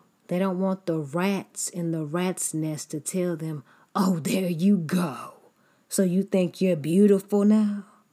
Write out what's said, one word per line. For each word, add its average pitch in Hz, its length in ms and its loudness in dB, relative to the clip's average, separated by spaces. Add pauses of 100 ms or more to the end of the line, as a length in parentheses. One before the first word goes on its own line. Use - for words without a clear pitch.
(280)
They 180 120 -2
don't 190 200 0
want 190 260 -2
the 160 140 -2
rats 175 680 -4
in 170 220 -4
the 160 120 -4
rat's 175 500 -4
nest 156 380 -6
to 156 80 -6
tell 175 360 -4
them, 156 280 -8 (300)
"Oh, 190 260 0
there 180 300 -2
you 180 280 4
go. 165 560 -4 (540)
So - 160 0
you 185 200 2
think 185 380 0
you're 185 140 2
beautiful 196 680 4
now? 208 400 2 (280)